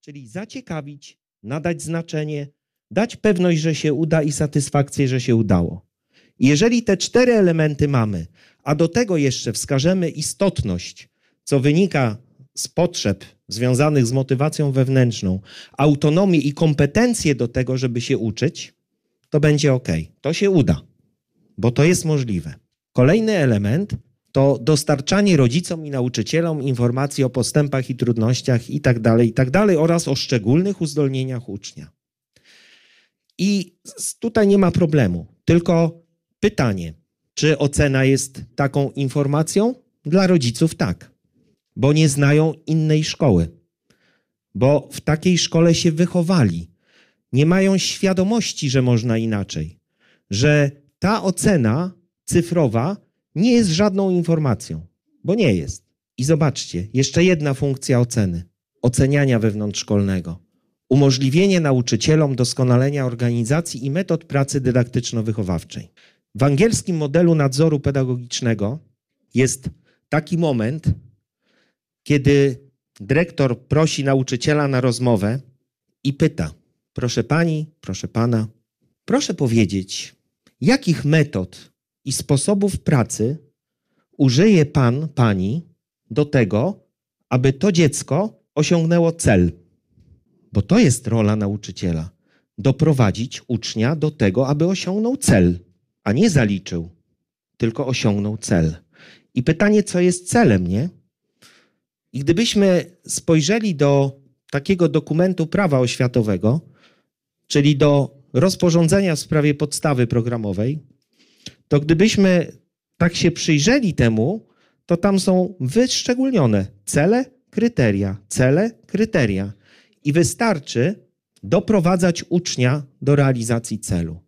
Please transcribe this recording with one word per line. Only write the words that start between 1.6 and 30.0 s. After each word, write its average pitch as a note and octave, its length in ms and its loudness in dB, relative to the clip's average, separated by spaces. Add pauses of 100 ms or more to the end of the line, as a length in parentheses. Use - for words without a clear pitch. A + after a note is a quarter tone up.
znaczenie, D3+ 680 -6 (440)
dać G3+ 240 -2
pewność, F3+ 440 2
że D#3 160 0
się D3+ 180 -2
uda D#3+ 300 0
i D3 80 -2
satysfakcję, C#3+ 760 -2
że B2+ 140 -2
się B2 140 2
udało. F#2 500 0 (540)
I B2 80 2
jeżeli A3+ 360 2
te G3 140 0
cztery A#3+ 360 2
elementy D#3+ 540 2
mamy, G#2+ 400 -2 (360)
a D3+ 120 -2
do E3 120 0
tego G3 300 -2
jeszcze C3 360 -2
wskażemy E3 560 -2
istotność, C3+ 1000 -4 (340)
co C#3 160 0
wynika D3 580 0 (400)
z - 100 -8
potrzeb E3 580 -2 (220)
związanych B2+ 580 0
z A2+ 60 -4
motywacją C#3 600 -2
wewnętrzną, B2 680 0 (380)
autonomię D#3 600 2
i C#3 140 -2
kompetencje D#3 840 0
do A#2 120 -2
tego, B2+ 300 -4
żeby A#2+ 240 -4
się B2 160 -2
uczyć, A2 560 -4 (560)
to D#3 100 0
będzie D3 340 2
okej. E2 380 -4 (100)
To D3 120 -4
się G3+ 160 0
uda, C3+ 320 2 (760)
bo A2+ 140 0
to C#3 120 0
jest F3 220 2
możliwe. B2+ 480 -4 (400)
Kolejny G#3 440 2
element B2+ 580 0 (360)
to C#3 300 2
dostarczanie D#3 760 2
rodzicom D#3 480 0
i D3 40 -10
nauczycielom C#3 720 -4
informacji C3 640 -2
o B2+ 60 0
postępach C3+ 600 -2
i B2+ 60 -6
trudnościach A#2 720 -2
i C#3+ 120 -6
tak A#2+ 180 4
dalej, A2+ 300 4
i A2+ 40 -6
tak B2+ 180 0
dalej, F#3+ 260 2
oraz E3 300 0